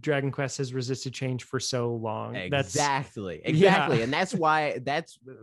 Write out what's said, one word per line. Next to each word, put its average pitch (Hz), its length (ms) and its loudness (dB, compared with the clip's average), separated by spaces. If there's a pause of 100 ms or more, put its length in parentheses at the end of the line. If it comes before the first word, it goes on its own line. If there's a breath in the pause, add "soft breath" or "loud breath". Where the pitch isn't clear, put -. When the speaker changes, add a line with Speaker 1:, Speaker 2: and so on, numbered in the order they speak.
Speaker 1:
"Dragon 139 300 0
Quest 131 280 -4
has 127 160 -4
resisted 127 400 -4
change 127 300 -4
for - 140 -4
so 120 360 -2
long." 110 400 -4
That's 117 400 0
Speaker 2:
Exactly. 135 680 -2
Speaker 1:
Yeah. - 40 -4
Speaker 2:
Exactly. 156 540 6
And 123 100 -2
that's 185 220 0
why, 156 440 2
that's 139 400 -4 (240)